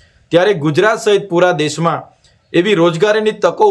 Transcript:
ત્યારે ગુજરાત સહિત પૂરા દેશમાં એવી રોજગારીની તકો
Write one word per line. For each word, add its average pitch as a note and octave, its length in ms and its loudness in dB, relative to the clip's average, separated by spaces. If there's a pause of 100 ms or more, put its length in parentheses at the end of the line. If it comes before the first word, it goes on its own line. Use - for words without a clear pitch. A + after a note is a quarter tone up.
(320)
ત્યારે F#3 220 2 (100)
ગુજરાત F#3 360 0
સહિત G#3 300 0
પૂરા F3 340 0
દેશમાં D#3 360 -4 (540)
એવી F3+ 280 0
રોજગારીની G#3+ 640 0
તકો F3 280 0